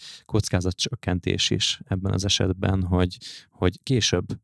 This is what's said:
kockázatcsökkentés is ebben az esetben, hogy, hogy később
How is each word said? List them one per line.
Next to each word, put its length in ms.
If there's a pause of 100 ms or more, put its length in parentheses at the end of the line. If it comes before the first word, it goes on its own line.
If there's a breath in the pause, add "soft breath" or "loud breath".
(260 loud breath)
kockázatcsökkentés 1200
is 380
ebben 260
az 120
esetben, 580
hogy, 340 (320 loud breath)
hogy 340
később 420 (180)